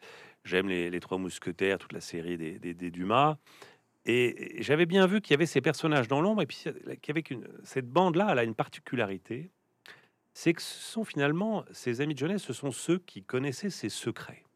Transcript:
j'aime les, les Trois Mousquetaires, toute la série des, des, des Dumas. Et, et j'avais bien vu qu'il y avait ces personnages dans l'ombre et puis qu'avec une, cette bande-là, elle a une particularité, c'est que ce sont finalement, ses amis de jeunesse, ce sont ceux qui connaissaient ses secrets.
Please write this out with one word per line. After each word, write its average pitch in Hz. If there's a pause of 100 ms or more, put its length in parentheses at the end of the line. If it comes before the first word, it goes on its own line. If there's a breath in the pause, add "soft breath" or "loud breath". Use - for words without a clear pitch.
(440 loud breath)
j'aime 95
les, 87
les 90
Trois 92
Mousquetaires, 95
toute -
la -
série 85
des, 82
des, 87
des 87
Dumas. 117 (680 soft breath)
Et, 117
et 110
j'avais 151
bien 185
vu 196
qu'il -
y 147
avait 156
ces 143
personnages 147
dans 139
l'ombre 208
et 143
puis - (380)
qu'avec 156
une, 123 (160)
cette 127
bande-là, 175
elle 135
a 120
une 113
particularité, 117 (840 loud breath)
c'est -
que -
ce -
sont 226
finalement, 165
ses 120
amis 156
de 123
jeunesse, 175
ce -
sont 139
ceux 170
qui -
connaissaient 135
ses 117
secrets. - (120)